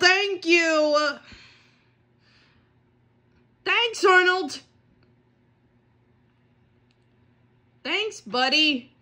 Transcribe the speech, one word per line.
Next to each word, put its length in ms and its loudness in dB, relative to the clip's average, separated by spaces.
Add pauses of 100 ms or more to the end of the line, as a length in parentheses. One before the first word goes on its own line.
thank 460 0
you. 720 0 (2500)
Thanks, 400 -2
Arnold. 560 2 (3250)
Thanks, 380 -6
buddy. 680 -2 (120)